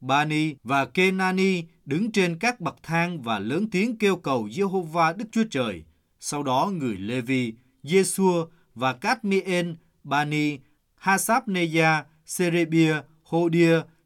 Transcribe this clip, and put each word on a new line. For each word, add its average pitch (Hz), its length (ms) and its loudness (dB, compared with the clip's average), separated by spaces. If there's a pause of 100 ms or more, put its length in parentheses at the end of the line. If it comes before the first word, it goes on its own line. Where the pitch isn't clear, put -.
Bani 151 640 0
và 135 220 0
Kenani 185 800 2 (220)
đứng 190 280 -2
trên 175 260 0
các 240 220 -4
bậc - 220 -8
thang 170 400 -2
và 113 160 -2
lớn 151 320 -2
tiếng 220 280 0
kêu 196 180 2
cầu 123 340 -2
Giê-hô-va 170 640 0
Đức 208 200 -8
Chúa 226 180 2
Trời. 107 340 -4 (360)
Sau 147 220 -6
đó 139 320 0
người 131 220 -4
Lê-vi, 123 580 -4 (280)
Giê-xua 185 640 2 (280)
và 127 180 -2
Cát-mi-en, 180 840 -2 (280)
Bani, 147 540 -2 (420)
Hasab-neya, 175 1040 0 (240)
Serebia, 165 680 2 (280)
Hodia, 165 580 4 (260)